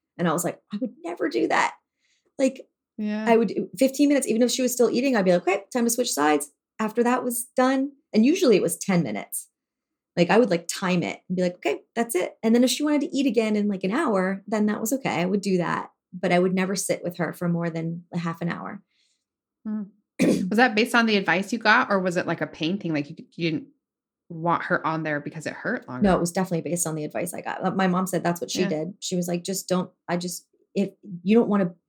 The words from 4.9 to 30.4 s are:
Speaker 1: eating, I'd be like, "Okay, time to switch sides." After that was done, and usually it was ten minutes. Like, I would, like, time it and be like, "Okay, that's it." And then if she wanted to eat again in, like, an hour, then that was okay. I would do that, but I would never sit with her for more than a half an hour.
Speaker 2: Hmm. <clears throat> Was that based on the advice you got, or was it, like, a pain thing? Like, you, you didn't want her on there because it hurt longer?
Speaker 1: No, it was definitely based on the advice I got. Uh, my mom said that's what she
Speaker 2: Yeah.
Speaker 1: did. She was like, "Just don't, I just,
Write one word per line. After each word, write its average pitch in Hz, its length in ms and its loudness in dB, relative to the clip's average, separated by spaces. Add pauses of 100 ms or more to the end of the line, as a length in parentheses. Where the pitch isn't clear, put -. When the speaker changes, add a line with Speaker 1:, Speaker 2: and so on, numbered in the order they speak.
Speaker 1:
eating, 254 260 0
I'd 190 80 2
be 180 80 6
like, 180 100 4
"Okay, 392 300 -2
time 240 120 0
to 233 60 2
switch 240 220 -2
sides." 151 400 2 (260)
After 220 240 0
that 247 220 2
was 247 220 -4 (100)
done, 269 360 2 (200)
and 220 120 6
usually 294 320 6
it 131 60 4
was 170 160 -2
ten 175 240 2
minutes. - 460 -8 (680)
Like, 170 140 4
I 202 80 6
would, 240 120 4
like, 170 180 0
time 180 340 0
it 98 260 -6
and 185 80 -4
be 185 60 0
like, 180 140 -2
"Okay, - 260 -4 (140)
that's 233 180 -2
it." - 300 -4
And 226 100 6
then 247 80 6
if 247 80 4
she 294 140 -2
wanted 294 160 2
to - 160 -4
eat 277 100 2
again 214 300 2
in, 208 100 0
like, 190 160 -2
an 190 80 0
hour, 196 560 0
then 208 200 0
that 208 140 -2
was - 120 -2
okay. 262 180 -2 (100)
I 175 40 2
would 190 160 0
do 185 160 0
that, - 340 -2 (220)
but 180 180 -2
I 175 80 6
would 185 160 2
never 185 220 0
sit - 260 -2
with 175 140 -6
her 170 160 -4
for 175 160 -4
more 170 200 0
than 165 440 -6
a 175 60 -6
half 165 220 -6
an 170 80 -4
hour. - 320 -8 (840)
Speaker 2:
Hmm. 214 160 -6 (200)
<clears throat> - 180 -18
Was - 380 2
that 240 180 4
based 240 180 2
on 226 120 4
the 214 100 2
advice 190 360 0
you 233 60 -4
got, 220 320 2
or 202 80 2
was 180 180 -2
it, 175 120 -2
like, 165 120 -4
a 151 60 -4
pain 170 320 -4
thing? 165 140 -6
Like, 147 180 -4
you, 165 60 -14 (180)
you 165 160 -2
didn't 147 180 -6 (600)
want 165 360 -2
her - 220 -2
on 160 160 -2
there 151 160 -2
because 151 280 -10
it - 60 -6
hurt - 360 -8
longer? 127 160 -2
Speaker 1:
No, 185 100 6
it - 60 2
was 175 100 0
definitely 180 400 -2
based 175 160 -2
on 160 80 -4
the 156 100 -6
advice 147 300 -6
I - 60 -10
got. - 240 -8
Uh, 185 80 0
my 190 160 0
mom 180 180 0
said 175 160 -2
that's 175 180 -2
what - 120 -8
she 185 80 -4
Speaker 2:
Yeah. 190 80 0
Speaker 1:
did. 160 320 -4
She - 160 -6
was 175 100 -2
like, 175 160 -4
"Just 185 260 -8
don't, 180 220 -2 (180)
I 175 80 -2
just, 175 300 -8 (300)